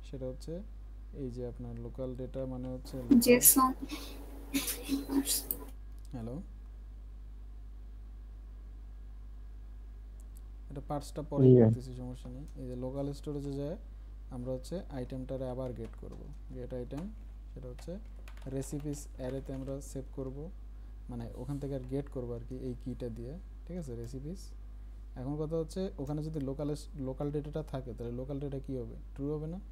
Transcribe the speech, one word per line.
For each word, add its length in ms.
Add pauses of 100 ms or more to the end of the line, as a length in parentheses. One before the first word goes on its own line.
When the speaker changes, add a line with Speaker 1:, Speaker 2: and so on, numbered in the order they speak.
Speaker 1:
সেটা 220
হচ্ছে 220 (680)
এই 140
যে 60 (100)
আপনার 220 (120)
লোকাল 240 (100)
ডেটা 200 (120)
মানে 220
হচ্ছে 220
লোকাল 300
Speaker 2:
জেসন। 440 (2500)
Speaker 1:
হ্যালো? 200 (4000)
এটা 200
পার্টসটা 400
পরে 160
Speaker 3:
জি 80
ভাই। 100
Speaker 1:
করতেছি, 280 (100)
সমস্যা 320
নেই। 100 (160)
এই 100
যে 40 (100)
লোকাল 220 (120)
স্টোরেজে 420
যায় 160 (580)
আমরা 220
হচ্ছে 180 (240)
আইটেমটারে 560
আবার 240
গেট 240
করব, 180 (360)
গেট 220
আইটেম, 260 (480)
সেটা 200
হচ্ছে 200 (640)
রেসিপিস 420 (200)
অ্যারেতে 400
আমরা 160 (180)
সেভ 140 (120)
করব, 180 (760)
মানে 140 (180)
ওখান 200
থেকে 160
আর 140
গেট 220
করব 240
আর 100
কি 80 (120)
এই 60 (100)
কিটা 320
দিয়ে, 160 (340)
ঠিক 160
আছে, 100 (100)
রেসিপিস। 380 (800)
এখন 220
কথা 200
হচ্ছে 180 (220)
ওখানে 260
যদি 120 (100)
লোকাল 180 (120)
স-, 80 (200)
লোকাল 260
ডেটাটা 280 (100)
থাকে, 240
তাহলে 240
লোকাল 220
ডেটা 240
কি 140
হবে? 160 (180)
ট্রু 200
হবে 200
না? 40 (140)